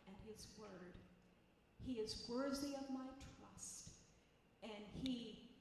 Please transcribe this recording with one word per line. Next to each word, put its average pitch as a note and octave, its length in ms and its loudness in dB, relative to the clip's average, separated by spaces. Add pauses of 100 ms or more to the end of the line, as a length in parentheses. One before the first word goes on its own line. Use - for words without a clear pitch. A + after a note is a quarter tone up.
at F#3+ 60 -10 (120)
his G#3+ 200 -8 (120)
word. F#3 360 -8 (880)
He B3+ 100 4
is G#3+ 340 4
worthy C#4 460 6
of C4+ 140 -2
my C4 180 2 (300)
trust, - 540 -8 (720)
and G#3 220 -4 (180)
he A#3 480 2 (100)